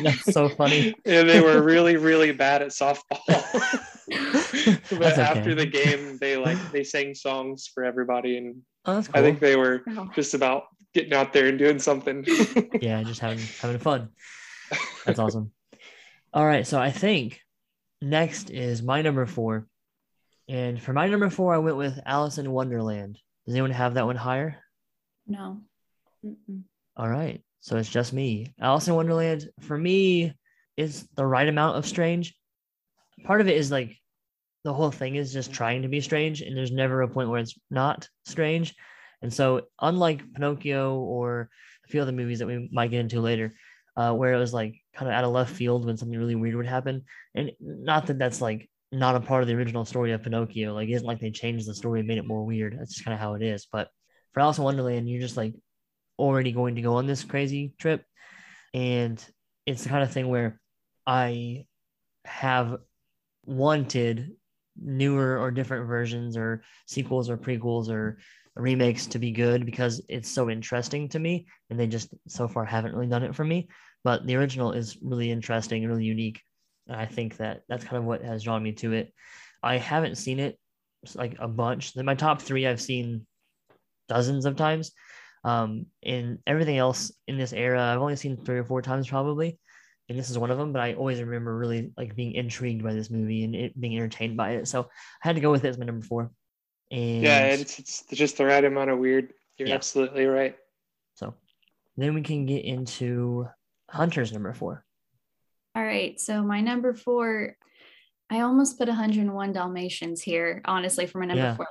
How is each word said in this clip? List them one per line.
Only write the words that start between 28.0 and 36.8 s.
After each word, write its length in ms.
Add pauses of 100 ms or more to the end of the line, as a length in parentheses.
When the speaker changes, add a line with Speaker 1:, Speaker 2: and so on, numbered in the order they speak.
Speaker 1:
me. 460
Alice 280
in 80
Wonderland, 540 (120)
for 160
me, 560 (440)
is 380
the 100
right 220
amount 300
of 100
strange. 480 (880)
Part 180
of 60
it 100
is, 140
like, 260 (680)
the 80
whole 180
thing 240
is 160
just 220
trying 300
to 40
be 140
strange, 400
and 160
there's 140
never 300